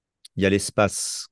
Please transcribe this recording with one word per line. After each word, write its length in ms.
Il 60
y 20
a 40
l'espace 840